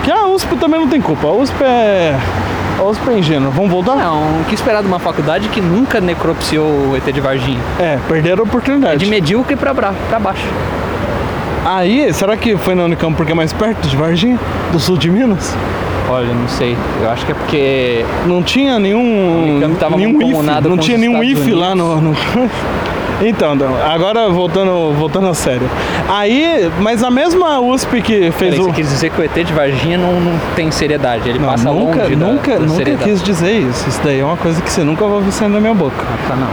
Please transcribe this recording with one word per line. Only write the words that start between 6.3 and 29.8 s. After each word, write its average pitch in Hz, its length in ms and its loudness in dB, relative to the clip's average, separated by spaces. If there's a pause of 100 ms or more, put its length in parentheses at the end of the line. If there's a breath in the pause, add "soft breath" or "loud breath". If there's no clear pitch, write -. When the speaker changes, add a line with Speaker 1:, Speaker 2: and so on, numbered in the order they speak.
Speaker 2:
o 139 320 0
E 127 40 -2
T 135 120 -2
de 143 80 -2
Varginha? 135 380 0 (200)
Speaker 1:
É, 160 180 0 (100)
perderam 165 340 0
a - 20 2
oportunidade. 247 520 2
Speaker 2:
É - 20 0
de 170 100 0
medíocre 214 480 0
pra 277 180 -2
bra-, 202 200 -2 (160)
pra 226 100 0
baixo. 196 260 -4 (1200)
Speaker 1:
Aí, 196 480 2
será 196 220 0
que 214 220 0
foi 185 180 0
na 180 80 2
Unicamp 165 320 0
porque 156 160 -2
é 165 40 2
mais 160 180 0
perto 214 340 -2
de 135 80 0
Varginha? 170 420 2 (340)
Do 170 80 0
sul 180 180 0
de 151 120 0
Minas? 202 460 0 (540)
Speaker 2:
Olha, 123 240 -2
não 120 160 -2
sei. 123 260 -2 (260)
Eu 113 80 0
acho 117 160 -4
que 160 60 -4
é 143 40 -2
porque 131 680 0 (220)
Speaker 1:
Não 180 160 2
tinha 262 340 0
nenhum, 202 240 2
Speaker 2:
a 180 500 2
Unicamp 147 260 2
tava 160 180 0
Speaker 1:
nenhum 208 180 2
Speaker 2:
mancomunada 156 460 2
Speaker 1:
ife, 151 100 2
não 180 60 4
Speaker 2:
com 170 60 2
os 156 40 0
Speaker 1:
tinha 240 120 2
nenhum 226 260 2
Speaker 2:
Estados 254 240 2
Speaker 1:
ife 226 60 2
lá 175 180 2
Speaker 2:
Unidos. 165 300 2
Speaker 1:
no, 160 400 0
no 254 100 2
<laughs> - 320 -4 (420)
Então, 175 300 0
não, 135 180 0 (160)
agora 202 380 0
voltando, 180 720 0
voltando 180 300 0
a 170 40 0
sério. 127 360 0 (400 loud breath)
Aí, 220 600 2 (100)
mas 214 240 0
a 254 60 0
mesma 311 520 2
usp 247 400 0
que 190 300 2
fez - 240 0
Speaker 2:
Peraí, 175 40 2
Speaker 1:
o 185 60 2
Speaker 2:
você 175 80 0
quis 151 160 0
dizer 143 220 0
que 185 100 -2
o - 20 2
E 147 60 0
T 170 160 -2
de 165 80 -2
Varginha 147 440 0